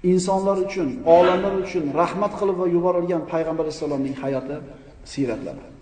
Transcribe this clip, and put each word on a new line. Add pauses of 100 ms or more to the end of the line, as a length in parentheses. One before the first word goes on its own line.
insonlar
uchun, (160)
olamlar
uchun
rahmat
qilib
va
yuborilgan
payg'ambar
alayhissalomning
hayoti, (460)
siyratlari. (180)